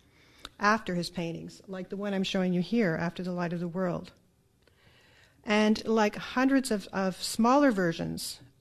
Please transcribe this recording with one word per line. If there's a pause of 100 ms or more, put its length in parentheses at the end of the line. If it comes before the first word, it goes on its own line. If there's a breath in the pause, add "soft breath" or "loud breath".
(600 loud breath)
after
his
paintings,
like
the
one
I'm
showing
you
here,
After
the
Light
of
the
World. (1300 soft breath)
And
like
hundreds
of,
of
smaller
versions (200)